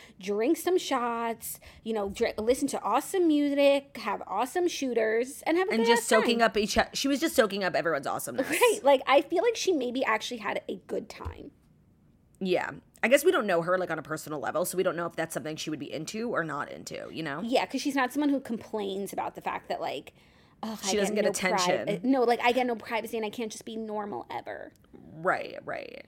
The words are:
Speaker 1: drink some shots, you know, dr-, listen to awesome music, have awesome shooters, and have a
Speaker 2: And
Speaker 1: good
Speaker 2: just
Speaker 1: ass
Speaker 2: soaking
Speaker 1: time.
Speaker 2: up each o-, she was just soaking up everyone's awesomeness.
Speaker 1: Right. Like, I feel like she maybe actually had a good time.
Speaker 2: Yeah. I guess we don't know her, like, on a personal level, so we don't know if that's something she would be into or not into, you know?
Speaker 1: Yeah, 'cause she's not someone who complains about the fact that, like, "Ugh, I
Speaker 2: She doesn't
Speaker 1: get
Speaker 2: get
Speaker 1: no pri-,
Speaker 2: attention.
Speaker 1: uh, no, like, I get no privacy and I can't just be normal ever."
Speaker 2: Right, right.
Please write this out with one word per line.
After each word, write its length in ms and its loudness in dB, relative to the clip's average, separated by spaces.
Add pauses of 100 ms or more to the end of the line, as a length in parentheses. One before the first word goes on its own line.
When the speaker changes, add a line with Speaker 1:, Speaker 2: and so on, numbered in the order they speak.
(200)
Speaker 1:
drink 380 0
some 220 2
shots, 800 -4 (240)
you 100 -4
know, 160 -2
dr-, 300 0
listen 300 2
to 120 -4
awesome 460 2
music, 680 4
have 280 -4
awesome 420 0
shooters, 760 0
and 120 2
have 120 2
a 40 0
Speaker 2:
And 80 2
Speaker 1:
good 80 4
Speaker 2:
just 140 6
Speaker 1:
ass 40 -6
Speaker 2:
soaking 320 4
Speaker 1:
time. 80 6
Speaker 2:
up 100 2
each 220 0
o-, 140 4
she 140 -2
was 120 2
just 160 0
soaking 280 2
up 120 -2
everyone's 320 0
awesomeness. 420 -4
Speaker 1:
Right. 340 4
Like, 220 6
I 160 6
feel 220 0
like 120 2
she 180 0
maybe 300 -2
actually 340 -2
had 300 -6
a 100 -6 (100)
good 220 -6
time. 420 -12 (880)
Speaker 2:
Yeah. 320 0 (300)
I 80 2
guess 160 6
we 60 8
don't 160 2
know 160 2
her, 140 2
like, 140 -2
on 80 -2
a 40 -12
personal 360 -6
level, 260 -2
so 120 -4
we 60 0
don't 120 0
know 120 -4
if 80 -8
that's 180 -4
something 240 -6
she 120 -8
would 100 -6
be 120 -10
into 380 -6
or 160 0
not 260 -6
into, 400 -12
you 100 -8
know? 220 -6
Speaker 1:
Yeah, 220 2
'cause 160 -6
she's 140 -4
not 180 0
someone 160 0
who 100 0
complains 720 -8
about 240 -6
the 60 -14
fact 260 -6
that, 140 -6
like, 320 -8 (500)
"Ugh, 180 -8
I 60 -6
Speaker 2:
She 80 0
doesn't 180 2
Speaker 1:
get 120 2
Speaker 2:
get 80 2 (100)
Speaker 1:
no 60 2
pri-, 80 2
Speaker 2:
attention. 380 2
Speaker 1:
uh, 40 -8 (100)
no, 140 6
like, 180 4
I 120 4
get 120 2
no 120 0
privacy 400 -6
and 80 -4
I 40 -4
can't 220 -6
just 140 -16
be 100 -12
normal 560 -8
ever." 400 -10 (460)
Speaker 2:
Right, 480 -2
right. 420 -10